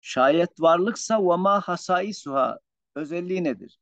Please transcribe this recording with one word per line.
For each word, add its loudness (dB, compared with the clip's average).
Şayet 0
varlıksa 2
ve 2
ma 2
hasaisuha, -4
özelliği -6
nedir? -6